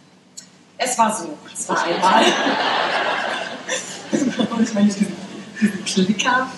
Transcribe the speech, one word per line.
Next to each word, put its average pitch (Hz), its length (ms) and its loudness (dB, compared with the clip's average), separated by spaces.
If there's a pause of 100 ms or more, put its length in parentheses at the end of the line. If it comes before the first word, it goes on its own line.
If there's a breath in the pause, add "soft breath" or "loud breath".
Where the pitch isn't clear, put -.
(800)
es 254 200 -2
war 220 180 4
so, 160 220 -8 (140)
es - 160 -10
war - 140 0
einmal. - 420 4
<laughs> - 2250 -2
Und 220 120 0
ich - 120 -2
meine, 208 120 4
diesen, - 300 0 (440)
diesen 190 240 0
Klicker, 247 720 2